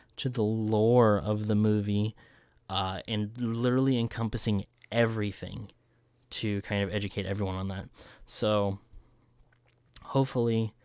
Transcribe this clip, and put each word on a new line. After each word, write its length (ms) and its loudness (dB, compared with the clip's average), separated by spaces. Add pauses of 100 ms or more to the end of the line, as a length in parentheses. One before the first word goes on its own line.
(180)
to 100 -4
the 160 -2
lore 760 4
of 300 -2
the 80 2
movie, 580 2 (560)
uh, 380 -2
and 300 -4
literally 600 0
encompassing 680 -2 (260)
everything 800 -2 (600)
to 320 -2
kind 200 -2
of 100 -4
educate 320 -4
everyone 300 -2
on 140 -4
that. 180 -8 (380)
So 540 0 (1200)
hopefully, 720 0 (120)